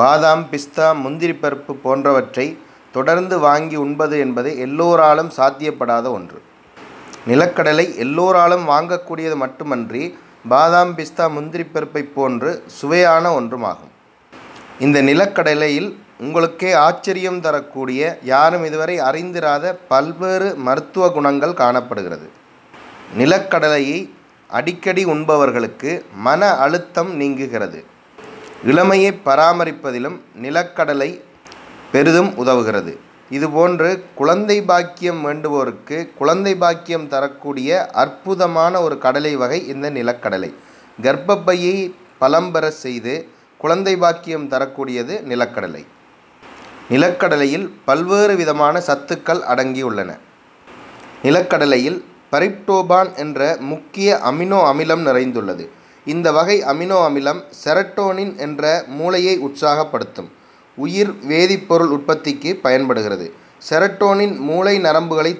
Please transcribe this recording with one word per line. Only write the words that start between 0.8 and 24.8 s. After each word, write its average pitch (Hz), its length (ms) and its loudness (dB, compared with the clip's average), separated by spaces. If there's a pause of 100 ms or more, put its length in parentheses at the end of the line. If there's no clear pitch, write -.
முந்திரி 160 360 -4
பருப்பு 143 320 -4 (120)
போன்றவற்றை 135 600 0 (520)
தொடர்ந்து 175 400 0 (100)
வாங்கி 151 380 0
உண்பது 147 400 -2
என்பது 127 260 -4 (160)
எல்லோராலும் 160 720 4
சாத்தியப்படாத 135 680 0 (120)
ஒன்று. 82 220 -16 (880)
நிலக்கடலை 156 560 4 (180)
எல்லோராலும் 175 680 4
வாங்கக்கூடியது 160 720 -2
மட்டுமன்றி, 131 640 -6 (460)
பாதாம், 170 480 4
பிஸ்தா, 160 260 -4 (100)
முந்திரி 156 380 -6
பருப்பை 151 300 -4 (120)
போன்று 131 360 -2 (260)
சுவையான 165 600 4
ஒன்றுமாகும். 113 520 -6 (920)
இந்த 143 140 4 (100)
நிலக்கடலையில் 156 840 0 (340)
உங்களுக்கே 165 460 -2 (140)
ஆச்சரியம் 180 600 -2
தரக்கூடிய, 139 680 -4 (180)
யாரும் 165 380 4
இதுவரை 160 280 -4 (120)
அறிந்திராத 165 640 -2 (160)
பல்வேறு 170 580 0 (200)
மருத்துவ 139 500 2
குணங்கள் 143 420 0
காணப்படுகிறது. 104 720 -2 (880)
நிலக்கடலையை 151 800 2 (500)
அடிக்கடி 175 540 -2 (120)